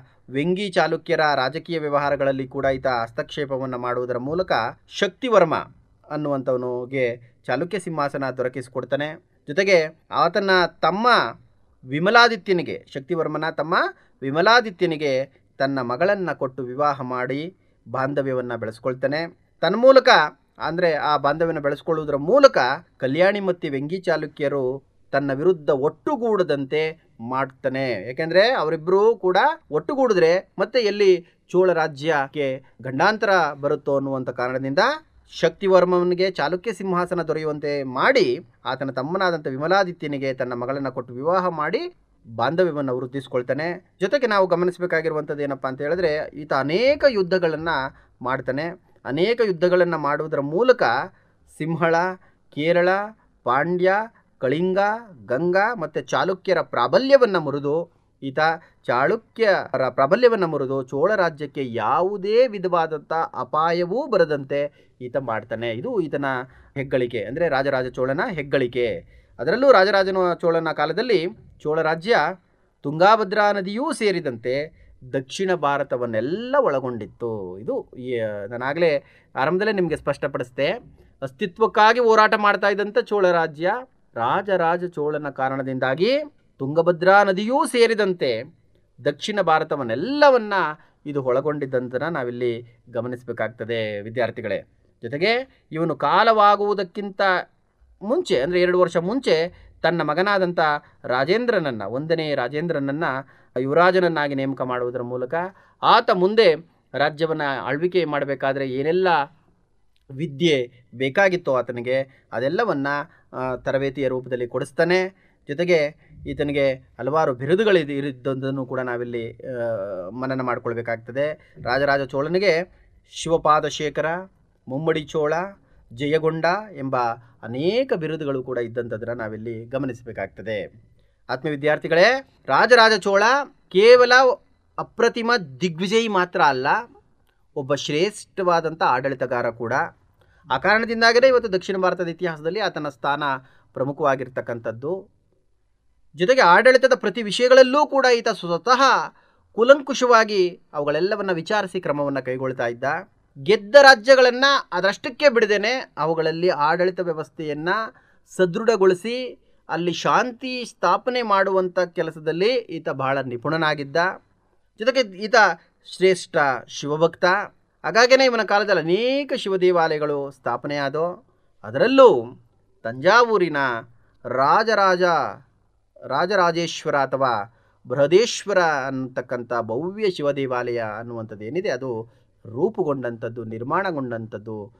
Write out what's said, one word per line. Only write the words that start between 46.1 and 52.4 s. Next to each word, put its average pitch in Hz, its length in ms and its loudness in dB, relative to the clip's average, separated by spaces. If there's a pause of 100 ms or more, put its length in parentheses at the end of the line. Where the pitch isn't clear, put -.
ಈತ 151 180 -10
ಅನೇಕ 202 560 0
ಯುದ್ಧಗಳನ್ನ 170 680 0 (480)
ಮಾಡ್ತಾನೆ. 131 460 -4 (360)
ಅನೇಕ 190 400 0
ಯುದ್ಧಗಳನ್ನ 180 520 2
ಮಾಡುವುದರ 151 500 -2
ಮೂಲಕ 220 360 2 (800)
ಸಿಂಹಳ, 165 340 0 (640)